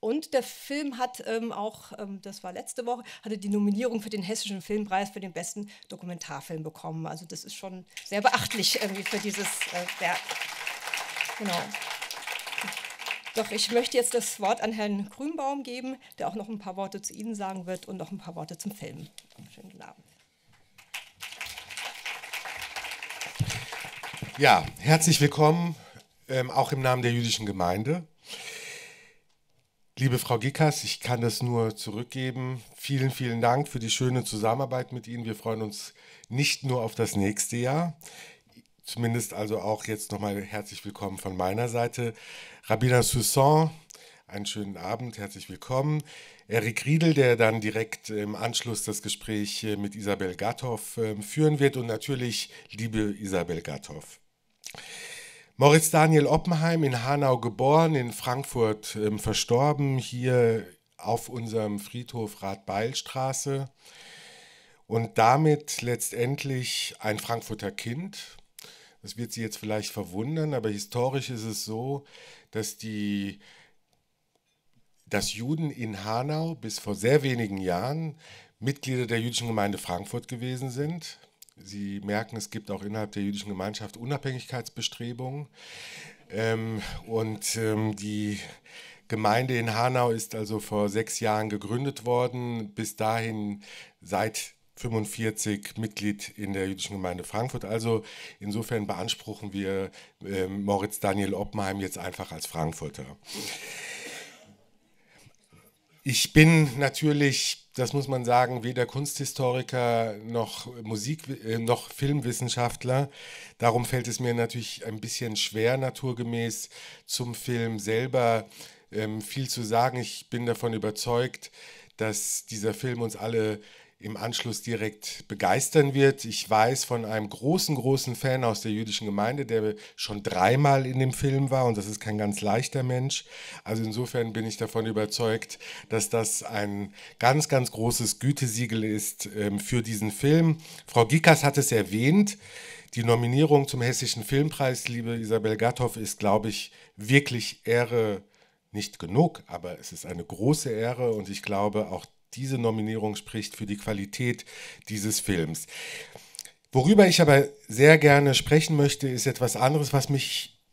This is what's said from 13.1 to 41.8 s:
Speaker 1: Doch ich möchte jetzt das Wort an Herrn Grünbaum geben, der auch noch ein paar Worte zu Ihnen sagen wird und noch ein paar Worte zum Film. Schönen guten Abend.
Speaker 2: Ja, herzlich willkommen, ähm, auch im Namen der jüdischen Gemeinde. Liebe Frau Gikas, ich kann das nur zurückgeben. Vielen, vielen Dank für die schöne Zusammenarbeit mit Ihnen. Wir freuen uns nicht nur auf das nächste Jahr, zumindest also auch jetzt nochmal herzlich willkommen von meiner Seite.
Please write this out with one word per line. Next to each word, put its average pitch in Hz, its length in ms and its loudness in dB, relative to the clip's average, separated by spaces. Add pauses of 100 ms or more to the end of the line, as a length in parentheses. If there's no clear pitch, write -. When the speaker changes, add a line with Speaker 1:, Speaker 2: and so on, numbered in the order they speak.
Speaker 1:
Doch 214 160 -2
ich 214 180 0
möchte 240 260 2
jetzt 240 180 2
das - 260 -2
Wort 208 200 0
an 220 120 -2
Herrn 208 360 -2
Grünbaum 285 540 -6
geben, 254 320 -8 (240)
der - 80 -4
auch - 80 -6
noch 208 140 -8
ein 220 100 -8
paar 196 160 -10
Worte 196 260 -6
zu - 140 -10
Ihnen 214 220 -8
sagen 190 280 -8
wird 180 220 -8
und 190 100 -10
noch 170 140 -10
ein 196 80 -10
paar 170 160 -14
Worte 165 240 -12
zum 202 140 -8
Film. - 340 -14 (480)
Schönen - 160 -20
guten - 120 -20
Abend. - 220 -20 (4000)
Speaker 2:
Ja, 110 300 8 (140)
herzlich 156 400 6
willkommen, 156 560 4 (520)
ähm, 127 220 -2
auch 127 220 2
im 135 100 -2
Namen 127 200 2
der 120 100 2
jüdischen 117 340 0
Gemeinde. 101 560 0 (1900)
Liebe 123 220 2
Frau 120 220 0
Gikas, 139 420 2
ich - 160 -4
kann 120 220 -2
das 117 200 0
nur 117 360 0
zurückgeben. 127 840 -6 (140)
Vielen, 135 380 0
vielen 117 280 -2
Dank 127 280 4
für - 100 -6
die 113 120 -4
schöne 127 340 0
Zusammenarbeit 123 640 -2
mit 123 160 -10
Ihnen. 117 180 -8
Wir 110 120 -6
freuen 110 260 -4
uns - 320 -10 (340)
nicht 143 360 0
nur 127 180 2
auf 110 140 -4
das 107 180 0
nächste 104 440 0
Jahr, 147 380 0 (840)
zumindest 117 520 -2
also 104 260 -4
auch 104 240 -2
jetzt 107 260 -6
nochmal 101 320 -4
herzlich 101 420 -10
willkommen 101 320 -8
von 95 200 -8
meiner 98 320 0
Seite. 120 440 -2 (520)